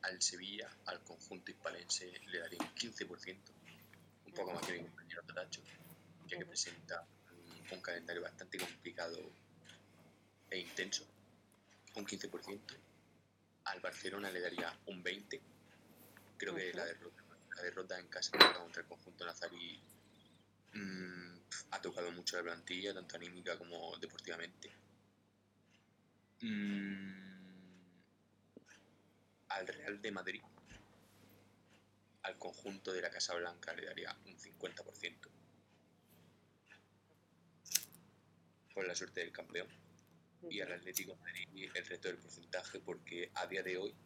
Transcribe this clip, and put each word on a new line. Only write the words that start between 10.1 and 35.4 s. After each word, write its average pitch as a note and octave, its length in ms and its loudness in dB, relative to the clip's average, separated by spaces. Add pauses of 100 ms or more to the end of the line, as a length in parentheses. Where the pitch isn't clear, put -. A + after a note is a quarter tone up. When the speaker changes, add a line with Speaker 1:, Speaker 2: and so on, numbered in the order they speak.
Speaker 1:
e F#2+ 100 2
intenso, F#2 460 0 (920)
un G#2 100 0
quince G2+ 240 0
por F2 140 -4
ciento. G2+ 320 -6 (880)
Al F#2 140 2
Barcelona F#2+ 500 0
le F2+ 120 2
daría F2 360 2 (100)
un F#2 140 -4
veinte. F#2+ 400 0 (960)
Creo G2 160 2
que F#2 160 2
Speaker 2:
Ujú. F2 80 0
Speaker 1:
la F2 80 4
derrota, E2+ 380 -4 (320)
la F2 80 -4
derrota F2+ 360 2
en F2 80 -8
casa - 300 2 (200)
contra E2+ 240 -4
el - 60 -6
conjunto F2 380 -6
nazarí, E2+ 540 -2 (920)
mm, F2+ 640 -4 (340)
ha G2 100 0
tocado F2 300 2
mucho F2 260 0
la F2 60 4
plantilla, F2+ 500 2
tanto F#2 220 -6
anímica F2 420 -2
como E2+ 400 -4
deportivamente. E2 720 -4 (1700)
Mm... G2+ 720 2 (2250)
al F#2+ 200 2
Real G2+ 340 0
de G#2+ 100 2
Madrid, F#2 300 0 (1800)
al F#2+ 140 -2
conjunto G2 540 -2
de F2+ 100 4
la F2 80 6
Casa - 260 4
Blanca, F2 380 0
le F2 120 -2
daría E2+ 300 -2 (100)
un F2+ 120 -12
cincuenta - 460 -4
por - 120 -10
ciento. - 340 -2 (3500)